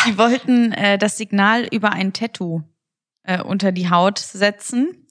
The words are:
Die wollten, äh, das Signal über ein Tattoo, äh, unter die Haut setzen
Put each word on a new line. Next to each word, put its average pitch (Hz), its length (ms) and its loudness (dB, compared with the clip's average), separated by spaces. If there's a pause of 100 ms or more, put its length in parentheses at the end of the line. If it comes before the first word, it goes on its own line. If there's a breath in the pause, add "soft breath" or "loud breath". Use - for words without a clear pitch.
Die 214 120 0
wollten, 240 540 2
äh, 202 260 2
das 208 180 -2
Signal 208 540 0
über 208 220 -2
ein 190 200 -2
Tattoo, 170 500 -6 (640)
äh, 185 180 -4
unter 196 300 -2
die 180 180 -2
Haut 180 300 4
setzen 220 920 -4